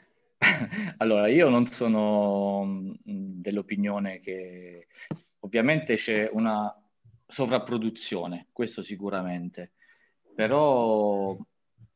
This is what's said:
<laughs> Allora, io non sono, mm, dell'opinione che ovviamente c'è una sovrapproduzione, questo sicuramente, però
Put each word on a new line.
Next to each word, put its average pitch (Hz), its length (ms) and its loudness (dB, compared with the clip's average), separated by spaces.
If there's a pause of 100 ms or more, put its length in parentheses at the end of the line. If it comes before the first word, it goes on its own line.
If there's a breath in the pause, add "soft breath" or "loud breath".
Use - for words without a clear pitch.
(380 loud breath)
<laughs> 175 600 0
Allora, 107 300 4
io 151 200 8
non 120 180 6
sono, 104 960 0
mm, 95 760 -8
dell'opinione 101 800 -4
che 90 680 -12 (520 loud breath)
ovviamente 117 560 2
c'è 107 360 0
una 107 420 0 (520)
sovrapproduzione, 113 1300 -4
questo 110 300 -6
sicuramente, 90 880 -6 (640 soft breath)
però 110 1000 2 (600)